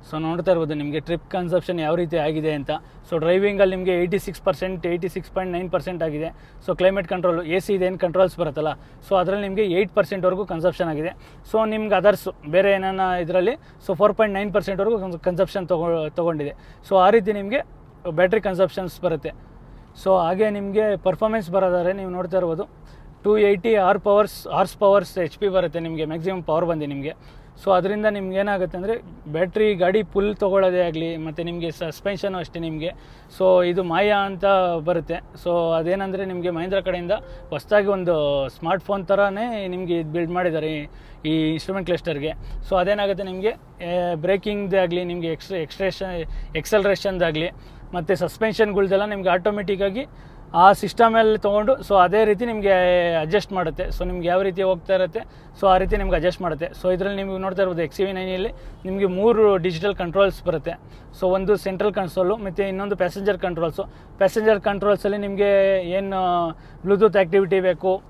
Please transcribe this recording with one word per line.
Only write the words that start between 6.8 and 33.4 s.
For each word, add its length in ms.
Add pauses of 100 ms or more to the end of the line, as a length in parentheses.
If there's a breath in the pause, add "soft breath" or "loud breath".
ಕ್ಲೈಮೇಟ್ 320
ಕಂಟ್ರೋಲ್, 260 (180)
ಎ 80
ಸಿ 120
ಇದೆ 140
ಏನು 140
ಕಂಟ್ರೋಲ್ಸ್ 380
ಬರುತ್ತಲ್ಲ, 300 (340 loud breath)
so 140
ಅದ್ರಲ್ಲಿ 280
ನಿಮ್ಗೆ 160 (120)
ಏಯ್ಟ್ 220
ಪರ್ಸೆಂಟ್ವರೆಗೂ 540
ಕನ್ಸಂಪ್ಷನ್ 400
ಆಗಿದೆ. 200 (380 loud breath)
So 140 (100)
ನಿಮ್ಗೆ 260
others 240 (320)
ಬೇರೆ 220
ಏನಾನ 280 (180)
ಇದ್ರಲ್ಲಿ, 300 (320 loud breath)
so 140
ಫೋರ್ 180
ಪಾಯಿಂಟ್ 200
ನೈನ್ 180
ಪರ್ಸೆಂಟ್ವರೆಗೂ 480
ಕನ್ಸ-, 240
ಕನ್ಸಂಪ್ಷನ್ 440
ತಗೊ-, 360 (100)
ತಗೊಂಡಿದೆ. 340 (360 loud breath)
So 60 (100)
ಆ 120
ರೀತಿ 240
ನಿಮ್ಗೆ 200 (580)
ಬ್ಯಾಟ್ರಿ 300
ಕನ್ಸಂಪ್ಷನ್ಸ್ 480 (100)
ಬರುತ್ತೆ. 260 (680 loud breath)
So 80 (140)
ಹಾಗೆ 240 (100)
ನಿಮ್ಗೆ 280 (200)
ಪರ್ಫಾರ್ಮೆನ್ಸ್ 500
ಬರೋದಾದ್ರೆ 440
ನೀವು 180
ನೋಡ್ತಾ 220
ಇರ್ಬೋದು, 260 (580 loud breath)
ಟೂ 80 (160)
ಏಯ್ಟಿ 240 (140)
ಆರ್ 220
ಪವರ್ಸ್, 280 (200)
ಹಾರ್ಸ್ 260
ಪವರ್ಸ್ 320 (100)
ಎಚ್ 180
ಪಿ 140
ಬರುತ್ತೆ 300
ನಿಮ್ಗೆ, 260
ಮ್ಯಾಕ್ಸಿಮಮ್ 380
ಪವರ್ 220
ಬಂದು 220
ನಿಮ್ಗೆ. 200 (480 loud breath)
So 140
ಅದರಿಂದ 300 (100)
ನಿಮ್ಗೆ 260
ಏನಾಗುತ್ತೆ 360
ಅಂದ್ರೆ 160 (400)
ಬ್ಯಾಟ್ರಿ 320 (160)
ಗಾಡಿ 180 (120)
ಫುಲ್ 180 (100)
ತಗೊಳ್ಳೋದೇ 460
ಆಗ್ಲಿ, 240 (160)
ಮತ್ತೆ 220
ನಿಮ್ಗೆ 200 (120)
ಸಸ್ಪೆನ್ಷನು 600
ಅಷ್ಟೇ 220
ನಿಮ್ಗೆ. 260 (460 loud breath)
So 80 (260)